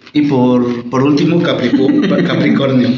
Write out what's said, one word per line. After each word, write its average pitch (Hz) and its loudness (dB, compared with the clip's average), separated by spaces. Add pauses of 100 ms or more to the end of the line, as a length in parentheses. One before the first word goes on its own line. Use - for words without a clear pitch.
(140)
Y 151 2
por, 123 0
por 131 -2
último, 151 2
Capricu-, 135 0
<laughs> 180 0
Capricornio. 135 0